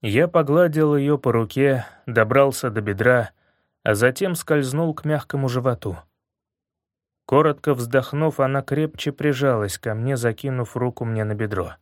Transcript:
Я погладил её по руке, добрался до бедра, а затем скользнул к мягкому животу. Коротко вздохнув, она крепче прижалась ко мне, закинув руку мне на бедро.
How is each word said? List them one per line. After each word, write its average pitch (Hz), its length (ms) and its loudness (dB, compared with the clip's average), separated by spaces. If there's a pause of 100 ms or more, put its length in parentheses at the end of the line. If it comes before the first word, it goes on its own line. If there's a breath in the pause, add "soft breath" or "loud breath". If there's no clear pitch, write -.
Я 120 260 2
погладил 156 680 2
её 139 220 2
по 123 140 0
руке, 123 540 0 (200 loud breath)
добрался 123 640 2
до 107 100 -4
бедра, 117 500 2 (520)
а 110 120 2
затем 131 400 0
скользнул 151 600 -2
к - 100 -14
мягкому 139 440 -2
животу. 120 500 -4 (1300)
Коротко 147 500 2
вздохнув, 131 640 -2
она 135 240 0
крепче 151 480 -4
прижалась 131 680 -2
ко 110 160 -6
мне, 123 220 -4
закинув 120 600 -4
руку 123 280 -4
мне 113 200 -2
на 107 100 -4
бедро. 101 480 -4